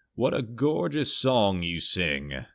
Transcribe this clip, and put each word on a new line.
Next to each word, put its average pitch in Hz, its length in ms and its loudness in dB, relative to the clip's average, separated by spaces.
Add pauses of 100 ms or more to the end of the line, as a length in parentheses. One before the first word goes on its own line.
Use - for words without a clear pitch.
(160)
what 120 180 -2
a - 80 -2
gorgeous 143 760 0
song 107 460 2
you 85 180 -4
sing. 71 760 0